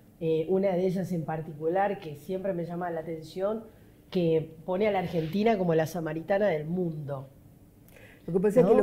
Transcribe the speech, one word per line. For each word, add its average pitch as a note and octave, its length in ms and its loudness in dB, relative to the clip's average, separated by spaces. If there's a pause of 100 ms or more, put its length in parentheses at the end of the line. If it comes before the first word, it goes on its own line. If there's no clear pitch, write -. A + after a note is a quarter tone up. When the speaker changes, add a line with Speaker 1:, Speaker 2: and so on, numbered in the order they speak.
(200)
Speaker 1:
eh, D#3+ 300 2
una F#3+ 240 2
de F3+ 120 2
ellas F#3 280 -2
en E3 100 -2
particular, E3 800 -2
que D3+ 160 -10
siempre F#3+ 360 -4
me E3+ 120 -4
llama E3+ 260 -6
la E3 80 -4
atención, F3 640 -6 (460)
que D#3+ 440 2 (120)
pone F#3 240 0
a - 20 2
la G3 80 0
Argentina F3+ 580 0
como F3 180 0
la D#3+ 120 4
samaritana E3+ 640 0
del D3+ 160 0
mundo. D3+ 640 -4 (1000)
Speaker 2:
Lo E3 60 -4
que F#3 80 4
pasa G#3 180 4
es A3+ 80 8
que A3+ 60 6
Speaker 1:
¿No? G#3 100 8